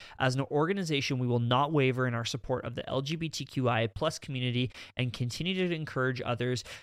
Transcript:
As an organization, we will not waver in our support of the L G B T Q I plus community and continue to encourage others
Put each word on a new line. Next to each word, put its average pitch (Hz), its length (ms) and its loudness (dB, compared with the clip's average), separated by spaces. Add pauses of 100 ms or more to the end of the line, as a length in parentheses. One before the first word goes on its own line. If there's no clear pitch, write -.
(180)
As 131 160 2
an 135 80 0 (100)
organization, 156 680 2
we 123 80 0
will 120 140 4
not 123 320 2
waver 131 340 4
in 120 80 0
our 117 100 -2
support 123 400 -4
of 120 100 -8
the - 140 -8
L 135 140 0
G 151 140 -4
B 165 120 -4
T 143 160 -8
Q 127 240 0
I 117 200 4
plus 156 300 -2
community 123 520 0 (260)
and 123 160 0
continue 180 560 0
to 175 60 0
encourage 131 500 0
others 120 400 0 (180)